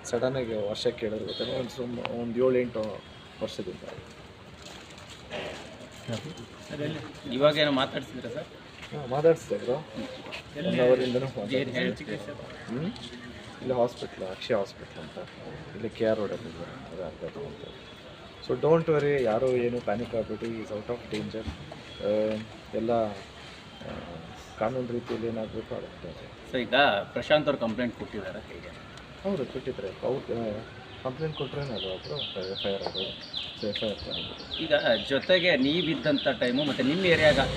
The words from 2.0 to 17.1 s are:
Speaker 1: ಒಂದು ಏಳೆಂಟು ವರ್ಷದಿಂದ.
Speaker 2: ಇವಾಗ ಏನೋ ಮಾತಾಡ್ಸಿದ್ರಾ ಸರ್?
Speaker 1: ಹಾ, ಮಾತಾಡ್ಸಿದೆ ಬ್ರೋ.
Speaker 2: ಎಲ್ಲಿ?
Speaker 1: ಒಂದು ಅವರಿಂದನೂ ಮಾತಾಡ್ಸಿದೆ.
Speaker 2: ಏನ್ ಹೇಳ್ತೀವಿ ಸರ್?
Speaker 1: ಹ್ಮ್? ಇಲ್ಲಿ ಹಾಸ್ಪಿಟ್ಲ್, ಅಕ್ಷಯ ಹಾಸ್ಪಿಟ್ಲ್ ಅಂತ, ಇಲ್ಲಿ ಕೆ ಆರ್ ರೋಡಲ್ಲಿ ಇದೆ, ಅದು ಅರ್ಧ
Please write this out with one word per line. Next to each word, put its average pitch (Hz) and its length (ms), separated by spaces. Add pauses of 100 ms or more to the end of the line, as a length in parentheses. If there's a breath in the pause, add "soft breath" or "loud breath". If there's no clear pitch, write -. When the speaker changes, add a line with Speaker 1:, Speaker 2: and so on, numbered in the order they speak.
Speaker 1:
ಒಂದು 120 420
ಏಳೆಂಟು 113 500 (420)
ವರ್ಷದಿಂದ. 98 400 (3500)
Speaker 2:
ಇವಾಗ 147 240
ಏನೋ 147 140
ಮಾತಾಡ್ಸಿದ್ರಾ 131 600
ಸರ್? 151 140 (500)
Speaker 1:
ಹಾ, 147 100
ಮಾತಾಡ್ಸಿದೆ 135 580
ಬ್ರೋ. 131 240 (680)
Speaker 2:
ಎಲ್ಲಿ? 170 120
Speaker 1:
ಒಂದು 127 140
ಅವರಿಂದನೂ 127 420
ಮಾತಾಡ್ಸಿದೆ. 123 360
Speaker 2:
ಏನ್ 131 80
ಹೇಳ್ತೀವಿ 117 480
ಸರ್? - 520
Speaker 1:
ಹ್ಮ್? 147 220 (720)
ಇಲ್ಲಿ 127 120
ಹಾಸ್ಪಿಟ್ಲ್, 120 520
ಅಕ್ಷಯ 95 300
ಹಾಸ್ಪಿಟ್ಲ್ - 480
ಅಂತ, 87 260 (460)
ಇಲ್ಲಿ 107 140
ಕೆ 113 160
ಆರ್ 110 140
ರೋಡಲ್ಲಿ 87 300
ಇದೆ, 82 440
ಅದು 90 120
ಅರ್ಧ 80 280